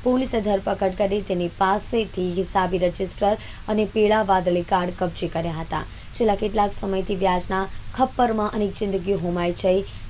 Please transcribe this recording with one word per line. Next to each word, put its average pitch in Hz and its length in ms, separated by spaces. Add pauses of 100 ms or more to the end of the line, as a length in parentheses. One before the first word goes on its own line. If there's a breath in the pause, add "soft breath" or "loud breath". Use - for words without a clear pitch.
પોલીસે 254 380
ધરપકડ 196 580
કરી 202 220
તેની 175 280 (120)
પાસેથી 196 720
હિસાબી 185 480
રજિસ્ટર 185 480 (360 loud breath)
અને 214 180
પીળા 214 420
વાદળી 180 360
કાર્ડ 180 360
કબજે 175 300
કર્યા 165 340
હતા. 156 180 (320 loud breath)
છેલ્લા 214 220
કેટલાક 208 440
સમયથી 190 440
વ્યાજના 185 400 (320 loud breath)
ખપ્પરમાં 226 600
અનેક 202 260
જિંદગીઓ 196 360
હોમાઈ 175 460
જઈ 190 220 (240 loud breath)